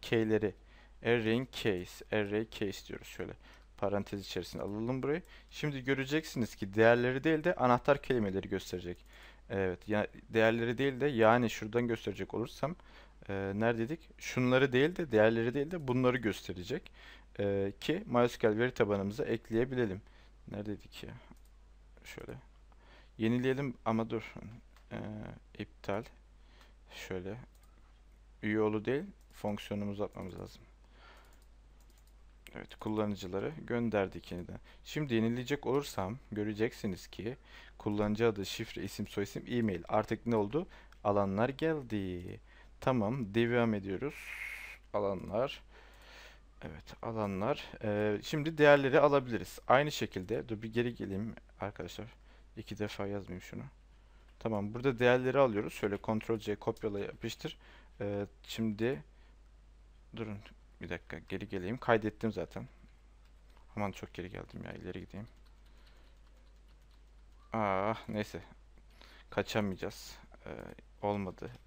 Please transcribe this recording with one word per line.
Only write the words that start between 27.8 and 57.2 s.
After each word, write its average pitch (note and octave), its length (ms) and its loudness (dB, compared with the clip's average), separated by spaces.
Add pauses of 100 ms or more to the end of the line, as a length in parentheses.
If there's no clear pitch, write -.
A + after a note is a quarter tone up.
Üye G#2+ 180 2
olu G#2+ 240 2
değil, C3+ 200 0 (280)
fonksiyonumuzu G#2 720 -4
atmamız F#2 360 -10
lazım. - 220 -14 (1900)
Evet, - 200 -12
kullanıcıları G#2 840 -4
gönderdik G#2+ 760 -2
yeniden. F2+ 280 -10 (240)
Şimdi D3 300 -2
yenileyecek A#2+ 520 0
olursam A#2+ 520 -2 (140)
göreceksiniz G#2+ 760 -2
ki A2+ 300 -10 (420)
kullanıcı G#2 500 2
adı, G2+ 180 0
şifre, - 360 -8
isim, G#2 240 -6
soyisim, - 400 -4
e-mail. A2 420 0
Artık G#2+ 380 0
ne A#2 100 2
oldu? A2 300 0 (380)
Alanlar G2+ 440 4
geldi. G#2+ 920 -4 (400)
Tamam, A#2 540 0
devam A#2 400 4
ediyoruz. G2 400 -4 (800)
Alanlar. G2+ 680 -2 (1000)
Evet, - 400 -14
alanlar. A2 600 -2 (180)
Ee, G#2 400 0
şimdi D#3 360 -2
değerleri D3 420 10
alabiliriz. B2+ 580 4 (100)
Aynı C#3+ 240 6
şekilde, A2 560 -4
dur A2 140 -4
bir A2+ 100 -8
geri A#2+ 220 0
geleyim G2+ 400 -6 (260)
arkadaşlar. F#2+ 460 -8 (500)
İki G#2+ 220 -10
defa G#2 280 -4
yazmayayım G2 360 -6
şunu. - 200 -12 (760)
Tamam, G#2 360 -2
burada B2 240 0
değerleri B2+ 400 6
alıyoruz. A2+ 340 4
Şöyle G2+ 240 0
Ctrl A2 420 -2
C, G#2 180 -2
kopyala, G#2 440 -4
yapıştır. - 580 -8 (420)